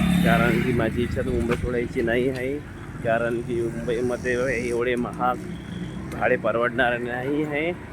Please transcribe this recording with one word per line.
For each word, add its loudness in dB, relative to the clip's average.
कारण 4
की 2
माझी 2
इच्छा -2
तर -2
मुंबई 2
सोडायची -2
नाही 2
आहे, -2
कारण 2
की -2
मुंबईमध्ये 0
एवढे 0
महाग 0
भाडे 2
परवडणार 2
नाही -2
आहे -2